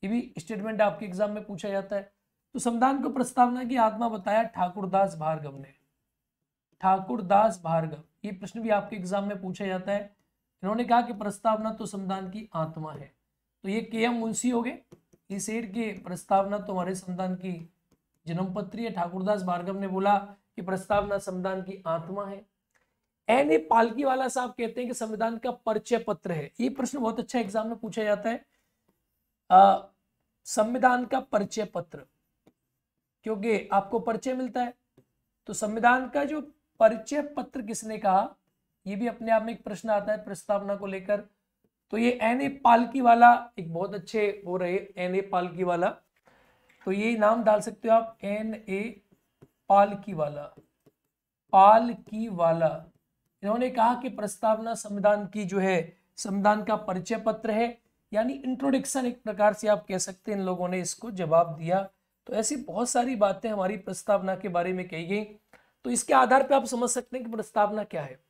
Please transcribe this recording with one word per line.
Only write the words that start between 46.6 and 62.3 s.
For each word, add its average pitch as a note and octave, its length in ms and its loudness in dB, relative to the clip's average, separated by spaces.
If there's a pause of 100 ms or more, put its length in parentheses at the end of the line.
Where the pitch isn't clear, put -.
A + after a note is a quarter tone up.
तो F#3+ 80 -2
ये G#3+ 260 0
नाम A3 260 4
डाल G#3+ 160 4
सकते A3+ 280 -8
हो A3 60 6
आप, A3+ 300 2
एन G#3+ 300 -6
ए G#3+ 460 -8 (680)
पालकीवाला, G3 840 2 (1000)
पालकीवाला। G3 1300 6 (580)
इन्होंने A#3+ 280 -2
कहा A#3+ 240 2
कि B3 140 -8
प्रस्तावना A3 680 -2
संविधान G#3 520 2
की G#3 180 -6
जो F#3+ 140 -2
है, F#3 380 0 (200)
संविधान G#3 480 0
का G#3+ 120 0
परिचय G3 420 -4
पत्र A3 320 -2
है, A#3 280 0 (340)
यानी A#3 200 0
इंट्रोडक्शन C4 760 -2
एक B3 160 -6
प्रकार G#3 320 2
से - 140 -4
आप G#3 200 2
कह F#3+ 100 -2
सकते F#3+ 340 -8
हैं, G3+ 60 -4
इन F#3+ 60 -4
लोगों F3+ 240 -2
ने F#3 120 -2
इसको F3 300 -8
जवाब E3+ 460 2
दिया। F3 340 -2 (360)
तो - 60 -10